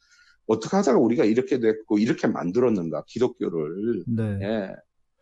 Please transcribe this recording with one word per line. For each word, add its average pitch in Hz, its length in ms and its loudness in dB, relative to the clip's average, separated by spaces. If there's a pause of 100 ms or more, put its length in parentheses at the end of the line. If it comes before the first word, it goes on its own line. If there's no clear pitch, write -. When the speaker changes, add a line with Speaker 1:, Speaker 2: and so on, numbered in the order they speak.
(480)
Speaker 1:
어떻게 110 300 0
하다가 208 220 4
우리가 120 260 4
이렇게 123 340 2
됐고 110 400 0
이렇게 113 280 0
만들었는가, 92 800 0
기독교를. 101 1000 -4
Speaker 2:
네. 110 340 -2
Speaker 1:
예. 101 280 -4 (520)